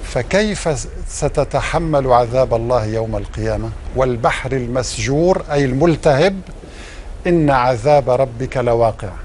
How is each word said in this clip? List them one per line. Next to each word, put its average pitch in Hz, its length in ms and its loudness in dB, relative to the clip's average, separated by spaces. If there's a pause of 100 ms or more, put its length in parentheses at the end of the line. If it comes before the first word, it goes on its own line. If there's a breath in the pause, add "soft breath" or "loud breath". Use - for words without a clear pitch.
فكيف 170 760 -2
س-، - 80 -8 (220)
ستتحمل 147 1000 0
عذاب 120 420 4
الله 117 320 0
يوم 110 300 -4
القيامة؟ 107 540 -4 (260)
"والبحر 127 560 0
المسجور"، 131 920 0 (100)
أي 143 140 2
الملتهب، 160 760 2 (840 loud breath)
"إن 165 220 4
عذاب 131 600 4
ربك 123 480 0
لواقع 117 520 2 (160)